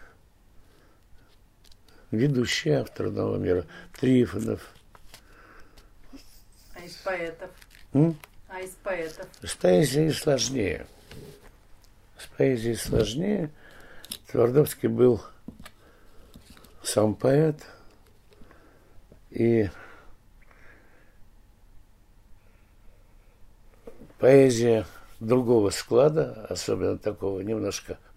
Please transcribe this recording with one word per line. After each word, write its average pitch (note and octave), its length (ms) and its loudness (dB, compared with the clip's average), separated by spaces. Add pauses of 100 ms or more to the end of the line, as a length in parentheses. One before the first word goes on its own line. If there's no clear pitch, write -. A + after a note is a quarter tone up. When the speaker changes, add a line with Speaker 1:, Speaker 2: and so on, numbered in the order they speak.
(2000)
Speaker 1:
ведущие B2+ 680 0
авторы G2+ 300 -6
нового G2+ 260 -2
мира. F#2 280 0 (340)
Трифонов. A2 640 2 (2250)
Speaker 2:
А F3 60 -16
из F3 160 -16
поэтов? E3+ 540 -8 (420)
Speaker 1:
М? D3+ 260 2 (300)
Speaker 2:
А F#3+ 120 -14
из F#3 100 -12 (120)
поэтов? E3+ 440 -8 (160)
Speaker 1:
С - 120 -10
поэзией D#3 580 4
сложнее. B2+ 760 -2 (1300)
С - 80 -18 (100)
поэзией A#2+ 400 0
сложнее. D3 760 -2 (800)
Твардовский A#2+ 580 2
был A#2 340 4 (1600)
сам G#2+ 320 0
поэт. D3+ 420 2 (1700)
И A2+ 380 2 (4000)
поэзия A#2+ 680 6 (340)
другого A#2 480 2
склада, B2 800 0
особенно F#2+ 480 -2
такого G2 440 -6
немножко G2+ 580 -6 (180)